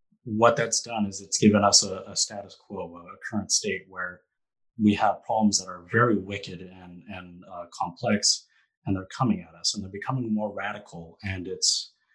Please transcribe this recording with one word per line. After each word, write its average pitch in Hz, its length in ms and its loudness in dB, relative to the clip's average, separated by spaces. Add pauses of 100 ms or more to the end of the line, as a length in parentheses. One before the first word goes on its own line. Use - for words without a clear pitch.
(220)
what 117 340 4
that's 113 240 0
done 113 240 -2
is 98 160 -6
it's - 160 -4
given 104 260 8
us 101 200 6
a, 95 240 -6
a 95 100 -12
status 101 420 -4
quo, 87 380 -10
a, 87 40 -18
a 87 160 -20 (140)
current 104 220 -2
state 95 360 -2
where 90 320 -10 (640)
we 104 120 4
have 101 300 0
problems 110 340 2
that 92 100 -6
are 90 240 -14
very 117 240 6
wicked 95 440 -8
and, 90 480 -18
and, 90 440 -16
uh, 87 120 -12 (140)
complex, 107 680 0 (400)
and 98 100 0
they're 92 100 -8
coming 104 400 0
at - 120 -20
us, - 160 -2
and 98 100 -8
they're 92 60 -12
becoming 113 420 -4
more 104 220 -2
radical. 95 680 -10
And 92 240 -6
it's, - 460 -2 (220)